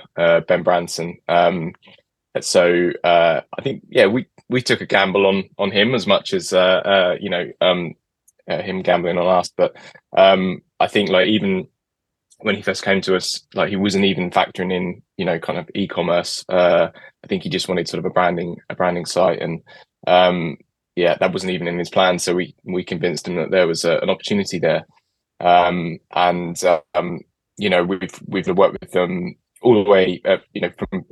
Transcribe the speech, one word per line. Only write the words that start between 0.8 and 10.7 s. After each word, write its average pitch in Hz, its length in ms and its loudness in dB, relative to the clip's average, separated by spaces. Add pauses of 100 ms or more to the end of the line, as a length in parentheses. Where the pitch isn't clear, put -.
Um, 87 460 2 (680)
so, 87 500 2 (120)
uh, 85 380 4 (160)
I - 40 -10
think, - 280 -8
yeah, 131 180 4
we, 127 200 -2 (220)
we 127 120 0
took - 200 -2
a 95 40 -12
gamble 98 400 2
on, 95 320 0
on 98 140 -2
him 110 240 2
as 104 100 -4
much 98 280 0
as, 92 200 -4
uh, 92 320 4
uh, 92 340 2
you 101 100 -8
know, 90 220 -4 (100)
um, 87 320 0 (560)
uh, 85 120 -4
him 92 200 -6
gambling 90 360 0
on 87 100 0
us. 90 220 2
But, - 240 -2 (440)
um, 95 440 4 (180)